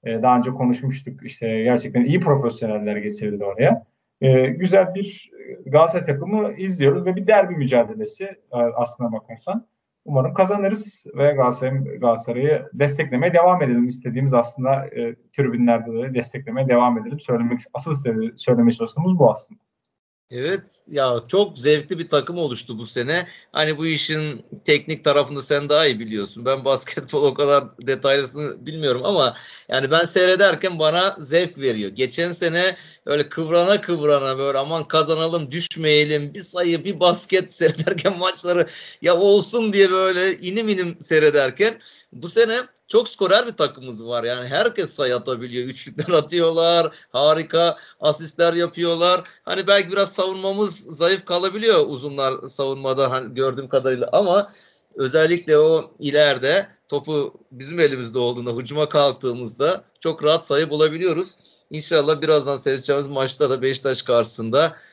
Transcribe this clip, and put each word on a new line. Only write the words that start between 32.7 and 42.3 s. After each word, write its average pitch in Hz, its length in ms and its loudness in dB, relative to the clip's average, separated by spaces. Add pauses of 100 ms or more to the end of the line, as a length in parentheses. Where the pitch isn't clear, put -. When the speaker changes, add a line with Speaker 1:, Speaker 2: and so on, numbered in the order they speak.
Speaker 2:
öyle 147 220 -2
kıvrana 170 520 2
kıvrana 147 580 0
böyle 139 200 -2
aman 156 260 -4
kazanalım, 160 680 0
düşmeyelim, 151 840 0
bir 202 80 -12
sayı, 170 420 -2
bir 165 160 -6
basket 180 540 0
<laughs> - 0 -
seyrederken 170 640 0
maçları 175 480 0 (360)
ya 175 140 4
olsun 202 560 4
diye 196 180 6
böyle 185 480 0
inim 202 300 -4
inim 185 320 -2
seyrederken 147 760 2 (340)
bu 123 160 -14
sene 226 300 2 (300)